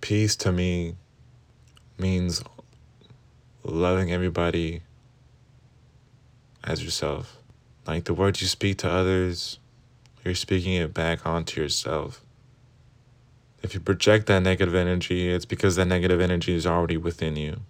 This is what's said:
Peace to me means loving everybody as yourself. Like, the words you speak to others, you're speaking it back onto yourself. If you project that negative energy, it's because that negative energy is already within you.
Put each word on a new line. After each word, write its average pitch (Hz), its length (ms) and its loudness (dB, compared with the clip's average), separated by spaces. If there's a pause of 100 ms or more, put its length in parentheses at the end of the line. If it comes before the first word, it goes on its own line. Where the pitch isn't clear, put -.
Peace 107 340 2
to - 160 0
me 87 440 0 (1000)
means 90 460 0 (1200)
loving 90 480 0
everybody 85 720 -2 (1800)
as 80 200 -4
yourself. 78 540 -6 (500)
Like, 80 160 -4
the 87 100 -2
words 95 260 0
you 95 80 -4
speak 98 320 -2
to 87 120 -2
others, 92 680 0 (680)
you're 92 120 -4
speaking 92 380 -2
it 85 200 -2
back 82 320 -2
onto 82 340 -4
yourself. 71 640 -4 (1400)
If - 120 -8
you 98 60 -4
project 104 480 4
that 95 140 6
negative 92 340 2
energy, 90 520 0
it's 87 180 0
because 95 300 0
that 92 120 4
negative 90 340 4
energy 87 320 2
is 85 140 0
already 85 300 2
within 80 380 -4
you. 76 340 -6